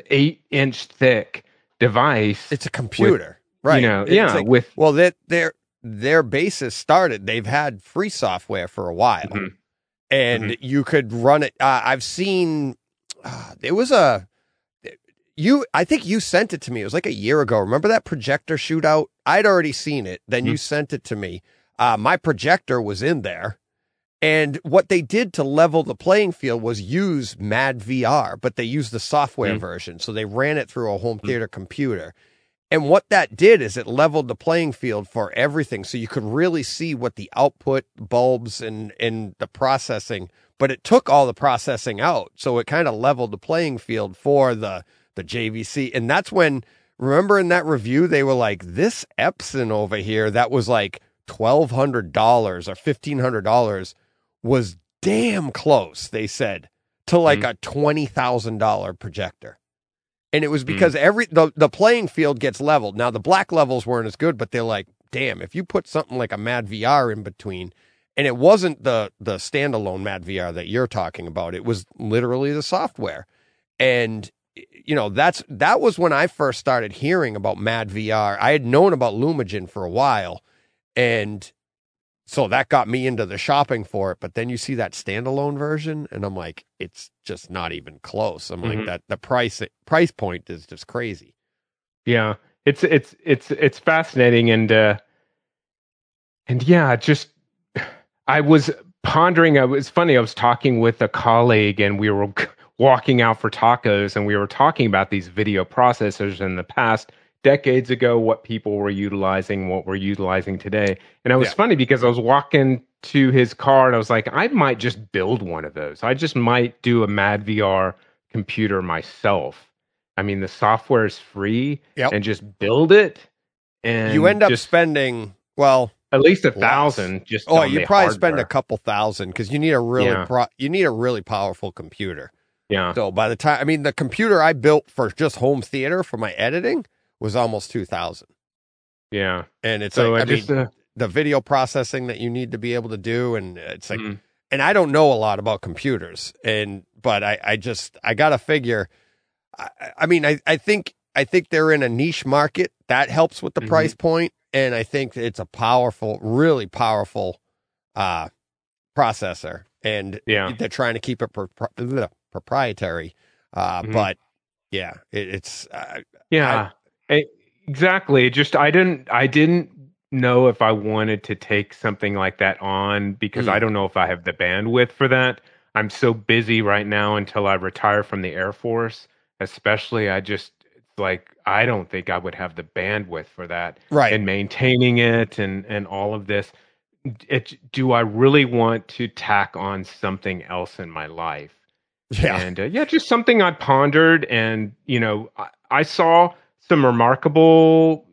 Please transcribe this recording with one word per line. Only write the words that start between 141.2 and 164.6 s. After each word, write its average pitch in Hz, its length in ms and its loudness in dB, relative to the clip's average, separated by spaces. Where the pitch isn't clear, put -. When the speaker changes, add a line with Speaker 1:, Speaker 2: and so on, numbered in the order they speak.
Speaker 2:
processing 131 640 -2
that 120 140 -8
you 120 100 -4
need 123 220 -6
to 123 60 -6
be 120 160 -6
able 117 140 -6
to 110 100 -10
do, 117 380 -2
and 92 220 -10
it's 85 320 -14
like, 101 100 -6
Speaker 1:
Mm. 107 180 -10
Speaker 2:
and 139 120 -2
I 165 100 4
don't 180 180 4
know 147 220 6
a - 20 2
lot 107 240 0
about 107 220 -2
computers, 85 720 -8
and, 107 420 -4
but 104 220 0
I, 104 220 -2
I 107 120 0
just, 107 460 -10
I 110 120 -2
gotta 147 240 2
figure, 117 500 -2
I, - 100 -12
I 160 80 0
mean, 165 200 2
I, 147 200 0
I 160 100 2
think, 208 380 -4
I 139 100 0
think 175 260 -2
they're 160 220 2
in 147 100 2
a 127 60 2
niche 131 380 -2
market. 147 460 0
That 131 220 2
helps 160 320 0
with - 120 -8
the 160 60 -6
Speaker 1:
Mm-hmm. 110 80 -6
Speaker 2:
price 160 260 2
point, 165 380 0
and 131 220 0
I 113 80 -2
think 135 340 -6
it's 117 220 -6
a 92 80 -10
powerful, 117 760 0
really 127 440 2
powerful, 104 760 -2
uh, 87 340 -4
processor, 95 680 -4
and 104 440 -6
Speaker 1:
Yeah. 101 320 -2
Speaker 2:
they're 117 100 -4
trying 120 260 -4
to 113 60 -8
keep 120 220 -8
it 113 100 -6
pro-, 98 160 -10
pro-, - 280 -8
bleh, 123 320 -6
proprietary. 95 840 -6
Uh, 90 300 -4
Speaker 1:
Mm-hmm. 110 100 -10
Speaker 2:
but 101 260 0